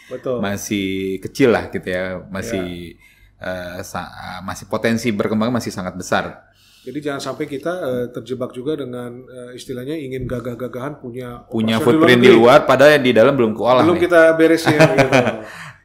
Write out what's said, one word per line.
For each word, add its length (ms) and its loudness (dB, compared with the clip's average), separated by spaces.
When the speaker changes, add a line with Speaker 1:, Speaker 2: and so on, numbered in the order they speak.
Speaker 1:
Betul. 320 -6
Speaker 2:
masih 800 -4
kecil 320 2
lah 160 0
gitu 160 -10
ya, 440 -6
masih, 680 -8
Speaker 1:
Ya. 400 -12
Speaker 2:
eh, 40 -12
sa-, 600 -12
masih 280 -12
potensi 440 -2
berkembang 400 -2
masih 160 -4
sangat 280 -10
besar. 280 -2
Speaker 1:
Jadi 200 -14
jangan 200 -8
sampai 240 -8
kita, 360 -8
eh, 280 -4
terjebak 440 -10
juga 200 -8
dengan, 520 -12
eh, 280 -20
istilahnya 440 -10
ingin 280 -10
gagah-gagahan 720 -10
punya 480 -14
Speaker 2:
Punya 320 -2
Speaker 1:
operasional 80 0
Speaker 2:
footprint 360 6
Speaker 1:
negeri. 120 8
Speaker 2:
di 80 8
luar, 240 8
padahal 320 6
yang 80 2
di 80 4
dalam 240 6
belum 160 2
keolah 320 2
Speaker 1:
Belum 120 4
Speaker 2:
nih. 80 0
Speaker 1:
kita 160 4
beresin 440 2
Speaker 2:
<laughs> 240 2
Speaker 1:
gitu. 240 2